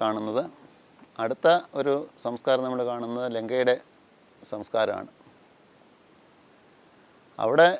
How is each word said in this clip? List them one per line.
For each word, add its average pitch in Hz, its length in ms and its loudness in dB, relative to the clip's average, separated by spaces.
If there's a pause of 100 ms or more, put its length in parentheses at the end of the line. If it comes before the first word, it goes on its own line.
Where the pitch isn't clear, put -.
കാണുന്നത്. 107 400 -2 (800)
അടുത്ത 117 240 2 (300)
ഒരു 139 140 0 (320)
സംസ്കാരം 127 420 0
നമ്മൾ 127 220 -4
കാണുന്നത് 120 460 -6
ലങ്കയുടെ 123 400 0 (800)
സംസ്കാരമാണ്. 101 580 -4 (2250)
അവിടെ, 135 300 6 (120)